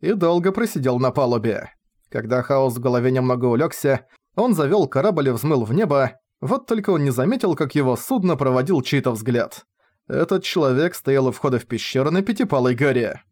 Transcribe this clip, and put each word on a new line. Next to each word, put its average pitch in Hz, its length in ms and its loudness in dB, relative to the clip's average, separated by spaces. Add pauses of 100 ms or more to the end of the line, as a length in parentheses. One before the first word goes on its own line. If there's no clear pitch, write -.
и 180 120 0
долго 175 380 2
просидел 139 480 -2
на 127 120 2
палубе. 117 580 0 (400)
Когда 120 320 -2
хаос 135 340 0
в 123 40 -8
голове 123 320 0
немного 127 340 0
улегся, 135 600 0 (280)
он 233 180 2
завел 160 340 2
корабль 147 420 0
и - 20 4
взмыл 127 320 0
в 107 100 -4
небо, 139 460 0 (220)
вот 220 240 -2
только 220 240 -2
он 165 140 2
не 139 80 2
заметил, 170 440 0
как 147 200 -4
его 131 200 2
судно 180 400 -2
проводил 131 460 0
чей-то 131 300 -2
взгляд. 117 540 -4 (420)
Этот 170 360 0
человек 147 520 0
стоял 135 320 2
у 123 40 2
входа 127 280 -2
в - 60 -8
пещеру 131 460 -2
на 180 120 2
Пятипалой 147 520 0
горе. 123 460 0 (100)